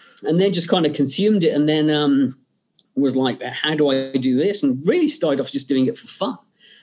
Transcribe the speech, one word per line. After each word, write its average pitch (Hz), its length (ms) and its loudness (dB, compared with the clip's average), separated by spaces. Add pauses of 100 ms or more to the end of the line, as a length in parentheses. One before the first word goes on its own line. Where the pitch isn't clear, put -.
(220)
And 165 180 0
then 196 120 2
just 170 160 -4
kind 165 180 2
of 147 80 -2
consumed 185 480 0
it. 165 100 2
And 147 160 2
then, 156 220 2
um, 143 460 2 (580)
was 135 220 0
like, 131 260 -2
"How 139 320 -4
do 147 160 2
I 135 220 -2
do 131 240 0
this?" 143 260 0
And 139 240 -2
really 311 220 2
started 143 320 -2
off 131 100 -6
just - 160 -8
doing 131 200 2
it - 120 -4
for - 80 -20
fun, 202 320 -8 (440)